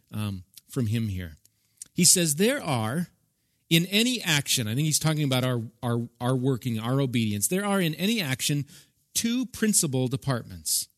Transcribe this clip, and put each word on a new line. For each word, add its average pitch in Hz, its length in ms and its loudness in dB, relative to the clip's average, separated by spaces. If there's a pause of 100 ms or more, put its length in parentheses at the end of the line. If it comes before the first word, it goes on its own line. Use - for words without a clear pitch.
(120)
um, 104 320 -6 (260)
from 131 160 -2
him 113 220 0
here. 90 300 -8 (560)
He 180 120 2
says, 165 300 4
"There 233 280 0
are 131 440 0 (600)
in 165 200 4
any 226 340 2
action," 139 460 2
I 110 80 -2
think 151 100 0
he's 147 140 2
talking 156 240 0
about 127 200 2
our, 123 200 0 (180)
our, 117 260 0 (140)
our 127 140 2
working, 123 440 0
our 127 220 0
obedience, 110 460 0
"there 196 180 -2
are 196 160 2
in 160 140 0
any 214 260 -2
action 143 440 -2 (500)
two 233 320 -2
principal 139 600 0
departments 113 920 -4